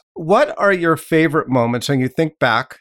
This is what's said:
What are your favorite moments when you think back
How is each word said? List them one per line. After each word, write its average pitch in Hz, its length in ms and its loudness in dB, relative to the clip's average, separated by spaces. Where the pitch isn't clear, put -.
What 202 440 0
are 202 160 2
your 165 240 0
favorite 156 500 0
moments 120 400 -2
when 139 140 0
you 127 60 0
think 156 320 -4
back 120 420 -2